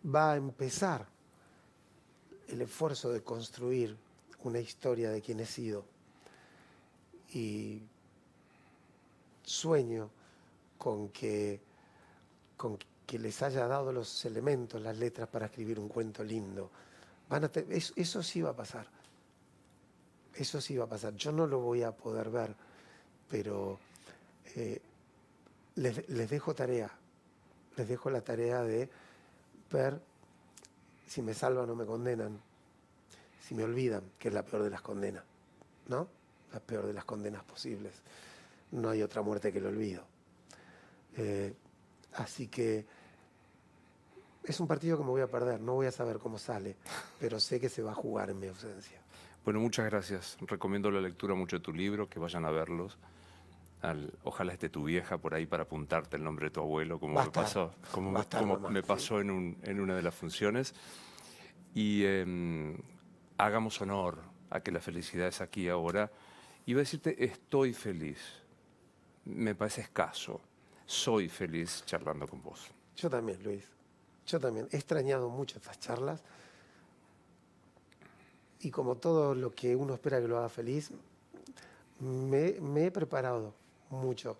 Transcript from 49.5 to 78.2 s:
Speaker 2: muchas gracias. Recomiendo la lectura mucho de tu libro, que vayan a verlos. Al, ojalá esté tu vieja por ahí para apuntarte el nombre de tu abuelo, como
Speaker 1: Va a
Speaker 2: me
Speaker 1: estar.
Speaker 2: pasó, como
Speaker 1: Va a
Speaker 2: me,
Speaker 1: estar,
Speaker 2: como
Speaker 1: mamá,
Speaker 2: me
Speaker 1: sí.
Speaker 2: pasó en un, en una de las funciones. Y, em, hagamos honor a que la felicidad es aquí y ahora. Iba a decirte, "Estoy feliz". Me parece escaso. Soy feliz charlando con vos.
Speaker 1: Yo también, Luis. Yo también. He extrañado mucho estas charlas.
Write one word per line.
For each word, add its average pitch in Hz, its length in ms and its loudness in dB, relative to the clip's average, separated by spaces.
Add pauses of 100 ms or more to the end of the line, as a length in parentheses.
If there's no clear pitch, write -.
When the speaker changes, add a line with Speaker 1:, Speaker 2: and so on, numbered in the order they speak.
Speaker 2:
muchas 113 260 4
gracias. 98 540 0
Recomiendo 98 500 2
la 98 100 4
lectura 92 340 0
mucho 90 240 0
de 85 40 -4
tu 82 100 -6
libro, 101 360 0
que - 100 -10
vayan 85 280 -2
a 78 40 2
verlos. 82 480 0 (840)
Al, 76 300 -2 (120)
ojalá 90 300 -2
esté 85 160 -4
tu 76 140 -2
vieja 87 340 2
por 80 160 -2
ahí 80 120 0
para 80 180 0
apuntarte 76 520 0
el 76 80 -2
nombre 78 220 -2
de 76 40 0
tu 78 100 -4
abuelo, 78 380 0
como 78 160 -2
Speaker 1:
Va 135 60 8
a 131 40 6
Speaker 2:
me - 40 0
Speaker 1:
estar. - 160 2
Speaker 2:
pasó, 98 300 0 (180)
como 95 200 0
Speaker 1:
Va 104 60 4
a - 0 -
Speaker 2:
me, 107 40 2
Speaker 1:
estar, - 180 0
Speaker 2:
como 101 140 4
Speaker 1:
mamá, 95 160 -2
Speaker 2:
me 98 100 4
Speaker 1:
sí. - 80 -6
Speaker 2:
pasó 101 320 2
en 101 100 2
un, 90 320 -2
en 98 180 -2
una 95 140 2
de 92 80 0
las 85 120 2
funciones. 104 600 0 (1000)
Y, 104 300 4
em, 87 720 2 (600)
hagamos 107 440 4
honor 95 360 0 (320)
a 90 100 -2
que 90 120 -2
la 85 80 0
felicidad 87 480 -2
es - 120 -4
aquí 95 240 -4
y 87 40 2
ahora. 87 420 2 (540)
Iba 123 140 4
a 143 40 6
decirte, 143 400 0
"Estoy 131 500 2
feliz". 82 460 -4 (1080)
Me 107 280 0
parece 104 280 -2
escaso. - 580 -2 (460)
Soy 107 420 4
feliz 82 580 -4
charlando 78 400 -2
con 67 160 -10
vos. - 240 -12 (300)
Speaker 1:
Yo 170 120 -2
también, 113 360 0
Luis. 101 200 -4 (600)
Yo 165 140 2
también. 120 320 0
He 151 40 0
extrañado 135 520 2
mucho 127 300 -4
estas - 200 -16
charlas. 135 460 -2 (2250)